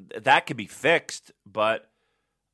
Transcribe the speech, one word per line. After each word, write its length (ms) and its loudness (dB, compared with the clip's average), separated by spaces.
Th-, 120 -12
that 220 4
could 120 -10
be 100 -10
fixed, 640 -2
but 440 -4